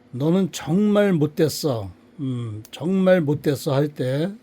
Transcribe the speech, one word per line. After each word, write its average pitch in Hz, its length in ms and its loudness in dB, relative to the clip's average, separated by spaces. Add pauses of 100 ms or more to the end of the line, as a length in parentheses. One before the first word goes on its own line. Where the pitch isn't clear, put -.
(100)
너는 165 400 0
정말 202 600 2
못됐어. 147 800 0 (300)
음, 120 500 -6
정말 185 500 2
못됐어 147 520 -2
할 143 160 2
때 147 440 -4 (100)